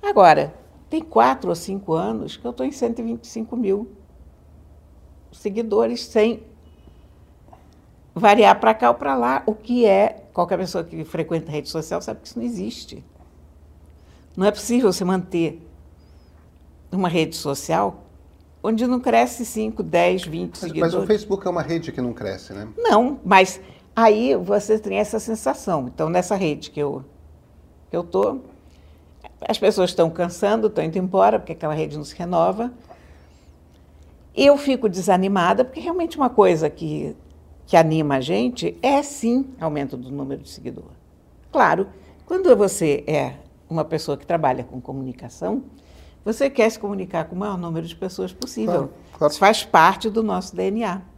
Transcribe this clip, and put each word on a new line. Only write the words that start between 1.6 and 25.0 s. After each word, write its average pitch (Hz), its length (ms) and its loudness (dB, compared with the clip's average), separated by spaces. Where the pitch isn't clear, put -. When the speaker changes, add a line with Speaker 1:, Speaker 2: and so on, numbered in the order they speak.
Speaker 1:
anos 202 420 -4
que - 120 -12
eu 240 80 -6
tô 262 100 -6
em 262 80 -4
cento 233 280 -4
e - 20 -8
vinte 233 220 -8
e - 20 -20
cinco 226 320 -8
mil 208 320 -2
seguidores, 226 760 -2
sem 220 380 2
variar 202 440 6
pra 220 140 4
cá 240 160 2
ou - 60 6
pra 277 200 -2
lá, 247 300 0
o 214 100 0
que 240 300 0
é, 202 480 4
qualquer 175 240 -2
pessoa 180 260 -4
que 160 220 -10
frequenta 165 460 -6
a - 20 -10
rede 151 160 -6
social 165 320 -6
sabe - 200 -10
que - 80 -20
isso - 100 -12
não 233 80 -6
existe. 226 580 -10
Não 185 120 0
é 214 40 4
possível 233 400 0
você 185 140 -2
manter 180 580 -2
uma 185 180 -2
rede 160 280 0
social 165 680 -4
onde 220 220 0
não 247 140 0
cresce 247 460 0
cinco, 220 360 -6
dez, 175 440 0
vinte 175 280 -8
Speaker 2:
Mas, - 60 -18
Speaker 1:
seguidores. 165 360 -2
Speaker 2:
mas 190 100 -2
o - 20 -10
Facebook 202 400 -2
é 185 40 -2
uma 175 120 -4
rede 160 300 -4
que - 80 -8
não 123 120 -4
cresce, 101 400 -10
né? 101 140 -12
Speaker 1:
Não, 277 480 2
mas 190 360 4
aí 226 400 4
você 202 420 0
tem 202 220 -4
essa 208 220 -2